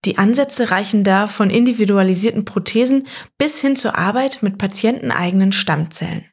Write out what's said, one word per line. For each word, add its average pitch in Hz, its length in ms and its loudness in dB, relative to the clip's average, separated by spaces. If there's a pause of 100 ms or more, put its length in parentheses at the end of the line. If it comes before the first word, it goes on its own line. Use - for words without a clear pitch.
Die - 140 -2
Ansätze 247 500 2
reichen 202 340 0
da 196 220 2
von 208 240 0
individualisierten 202 960 2
Prothesen 254 640 0 (320)
bis 294 200 0
hin 277 160 0
zur - 220 -2
Arbeit 240 460 -2
mit 196 160 -2
patienteneigenen 190 920 0
Stammzellen. 165 800 -4